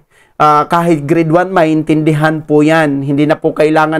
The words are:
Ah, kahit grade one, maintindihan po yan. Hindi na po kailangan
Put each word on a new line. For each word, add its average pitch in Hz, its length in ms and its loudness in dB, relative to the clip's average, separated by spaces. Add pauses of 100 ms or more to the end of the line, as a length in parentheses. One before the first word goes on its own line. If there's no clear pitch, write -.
(380)
Ah, 151 320 2
kahit 170 360 0
grade 165 240 0
one, 180 200 0
maintindihan 156 920 0
po 151 200 2
yan. 151 400 0
Hindi 143 240 -2
na 156 80 0
po 151 160 -2
kailangan 156 500 0